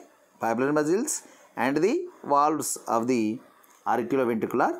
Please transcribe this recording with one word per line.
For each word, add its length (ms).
papillary 320
muscles, 500
and 220
the 180
valves 540
of 200
the 320
auriculoventricular 920